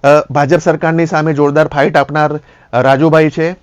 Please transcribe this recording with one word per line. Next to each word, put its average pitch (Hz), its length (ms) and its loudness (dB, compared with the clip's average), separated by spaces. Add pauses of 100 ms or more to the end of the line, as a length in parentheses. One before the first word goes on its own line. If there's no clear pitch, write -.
અ, 139 40 2 (240)
ભાજપ 143 280 0
સરકારની 165 460 -2
સામે 160 280 -2
જોરદાર 143 340 0
ફાઇટ 151 300 -2
આપનાર, 147 420 -2 (340)
અ, 120 80 0
રાજુભાઈ 156 480 2
છે. 165 340 -4